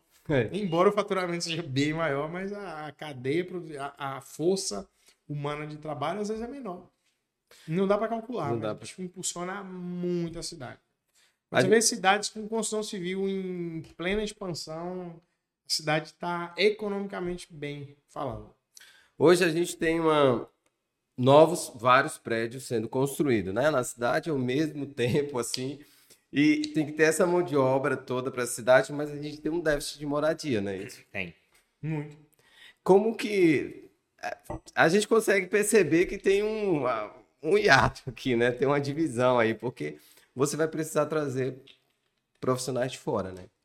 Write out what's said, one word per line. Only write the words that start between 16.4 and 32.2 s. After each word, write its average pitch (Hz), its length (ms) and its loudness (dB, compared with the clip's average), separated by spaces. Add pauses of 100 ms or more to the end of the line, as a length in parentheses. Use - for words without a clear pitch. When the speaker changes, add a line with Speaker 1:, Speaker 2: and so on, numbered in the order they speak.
Speaker 2:
economicamente 196 960 -2
bem 147 440 -10 (140)
falando. 113 400 -8 (680)
Speaker 1:
Hoje 175 280 8
a 170 40 2
gente 170 280 -2
tem 165 220 0
uma, 147 500 4 (680)
novos, 151 580 6
vários 127 420 4
prédios 117 460 -4
sendo 113 260 -4
construídos, 131 640 0
né, 131 160 2
na 135 140 2
cidade 123 460 -2
ao 147 80 -2
mesmo 139 480 -2
<laughs> 139 80 -14
tempo, 131 460 0
assim, 127 400 -6 (540)
e 151 400 4
tem 156 120 -2
que 143 60 -8
ter 156 120 2
essa 160 220 4
mão 175 160 2
de 143 140 -4
obra 135 400 2
toda 127 340 -4
pra 123 160 -4
cidade, 127 460 4
mas 147 200 -6
a 147 40 -12
gente 147 240 -10
tem 156 120 -4
um 170 100 -2
déficit 147 380 -2
de 151 60 -10
moradia, 147 560 -2
né, 98 160 -4
isso? 98 240 -14 (100)
Speaker 2:
Tem. 90 220 -8 (480)
Muito. 151 360 -6 (640)